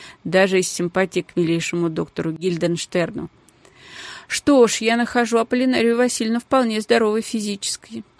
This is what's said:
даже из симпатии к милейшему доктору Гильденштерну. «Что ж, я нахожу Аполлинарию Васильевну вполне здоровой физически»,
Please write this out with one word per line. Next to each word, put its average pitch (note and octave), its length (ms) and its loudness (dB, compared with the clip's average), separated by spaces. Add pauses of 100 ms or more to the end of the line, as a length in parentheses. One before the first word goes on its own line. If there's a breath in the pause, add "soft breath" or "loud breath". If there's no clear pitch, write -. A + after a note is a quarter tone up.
(240 loud breath)
даже F#3+ 360 2
из F#3 100 0
симпатии F3+ 500 -2
к - 160 -6
милейшему E3+ 540 0
доктору E3 420 -6
Гильденштерну. E3+ 1000 -4 (1000 loud breath)
«Что C4+ 380 4
ж, - 120 2
я A3+ 200 0
нахожу A#3 400 0
Аполлинарию A#3+ 600 2
Васильевну A#3+ 420 0
вполне A#3 420 0
здоровой A3+ 400 2
физически», G#3+ 800 -6 (160)